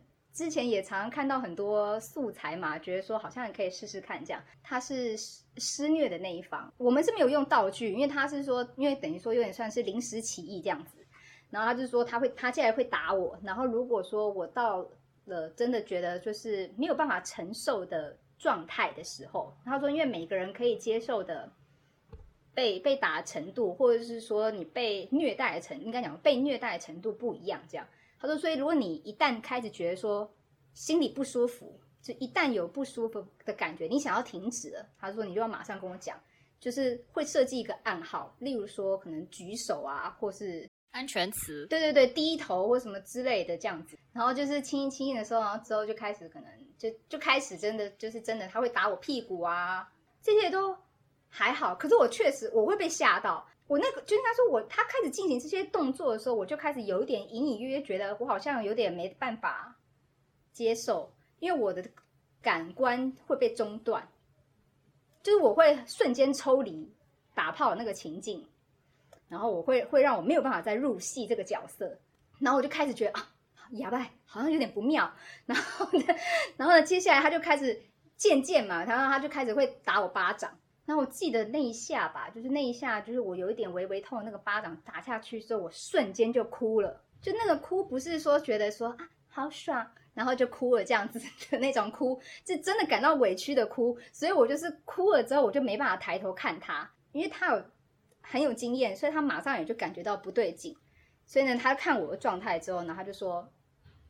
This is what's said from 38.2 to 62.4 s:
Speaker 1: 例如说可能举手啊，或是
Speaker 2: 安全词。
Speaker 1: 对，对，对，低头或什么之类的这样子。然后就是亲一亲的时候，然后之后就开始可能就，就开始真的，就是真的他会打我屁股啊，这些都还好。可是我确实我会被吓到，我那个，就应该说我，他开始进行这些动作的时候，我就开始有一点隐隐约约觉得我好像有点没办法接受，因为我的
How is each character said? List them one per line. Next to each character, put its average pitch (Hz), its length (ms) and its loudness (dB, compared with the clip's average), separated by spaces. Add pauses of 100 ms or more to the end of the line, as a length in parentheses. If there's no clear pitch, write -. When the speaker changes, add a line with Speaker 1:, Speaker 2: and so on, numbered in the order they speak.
Speaker 1:
例 269 140 -6
如 208 140 -4
说 196 300 -2
可 190 140 -12
能 156 180 -8
举 185 260 -12
手 190 280 -4
啊， - 360 -8
或 202 140 -4
是 180 360 -8 (240)
Speaker 2:
安 254 140 -8
全 190 240 -2
词。 151 360 -10
Speaker 1:
对， 320 120 0
对， 311 140 2
对， 262 140 8
低 311 320 -2
头 185 300 0
或 247 100 4
什 240 100 -6
么 196 120 -8
之 240 220 -10
类 226 220 0
的 170 140 -4
这 214 100 -6
样 165 160 -8
子。 - 140 -20 (160)
然 240 100 -2
后 254 80 2
就 277 140 -2
是 285 160 -2
亲 277 240 -2
一 269 40 -2
亲 269 240 -4
的 226 80 -4
时 220 120 -4
候， 226 60 4
然 208 100 0
后 220 120 -6
之 220 120 -4
后 214 100 0
就 214 80 -6
开 208 220 -6
始 170 120 -16
可 - 140 -18
能 - 100 -20 (280)
就， 226 100 -4 (180)
就 302 120 -8
开 277 200 2
始 196 200 -6
真 208 180 -2
的， 208 140 -4
就 220 200 -10
是 226 80 -10
真 220 200 -4
的 190 100 -8
他 226 140 -2
会 247 80 2
打 190 180 2
我 180 80 0
屁 262 240 -4
股 185 220 -6
啊， 180 440 -2 (360)
这 427 180 6
些 370 80 2
都 381 260 0 (540)
还 233 240 0
好。 180 220 0
可 - 120 -6
是 415 100 8
我 254 120 8
确 294 240 4
实 - 220 -6
我 220 100 6
会 370 120 2
被 359 120 0
吓 - 320 2
到， - 260 -2 (200)
我 285 120 2
那 508 140 2
个， - 100 -8
就 415 140 2
应 508 60 4
该 466 100 2
说 494 160 4
我， 220 140 2
他 - 220 -2
开 508 180 0
始 302 80 0
进 381 180 -2
行 247 100 2
这 247 80 -6
些 381 180 -2
动 285 280 0
作 277 200 0
的 220 60 -2
时 247 120 -2
候， 240 40 2
我 196 120 0
就 294 100 -4
开 294 160 -2
始 262 80 -4
有 202 220 0
一 - 20 2
点 262 160 -2 (140)
隐 254 140 0
隐 214 120 -2
约 262 120 -4
约 277 100 -2
觉 196 160 -4
得 202 220 -2
我 240 40 -2
好 233 140 0
像 247 260 -2
有 202 80 -2
点 220 180 0
没 175 200 -6
办 233 260 -6
法 - 400 -6 (760)
接 226 220 0
受， 208 380 -2 (280)
因 359 120 0
为 294 80 2
我 190 140 0
的 185 100 -6 (560)